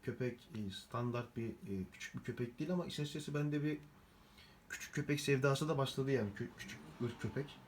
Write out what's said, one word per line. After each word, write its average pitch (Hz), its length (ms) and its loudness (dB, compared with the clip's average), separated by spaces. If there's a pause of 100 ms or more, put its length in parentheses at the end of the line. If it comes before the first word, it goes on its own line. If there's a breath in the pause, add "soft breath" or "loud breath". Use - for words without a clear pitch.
köpek, 123 520 -2
e, 104 160 -2
standart 120 640 -2
bir, 113 120 0
e, 95 420 -2
küçük - 240 -10
bir - 80 -6
köpek 120 360 -2
değil 156 120 0
ama 180 140 2
işin - 180 -2
açıkçası 147 300 -4
bende 147 300 2
bir 151 140 2 (920 loud breath)
küçük - 240 -8
köpek 139 280 2
sevdası 139 480 6
da 156 80 4
başladı 139 340 2
yani. 113 180 4
Kü-, - 280 -4
küçük - 220 -10 (220)
ırk 120 200 -2
köpek. 131 460 -2